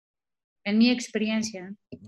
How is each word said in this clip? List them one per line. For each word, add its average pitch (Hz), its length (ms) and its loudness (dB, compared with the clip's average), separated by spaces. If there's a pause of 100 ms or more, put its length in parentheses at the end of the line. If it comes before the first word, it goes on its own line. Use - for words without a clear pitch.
(640)
en 208 160 2
mi 240 100 8
experiencia. 220 840 -4 (360)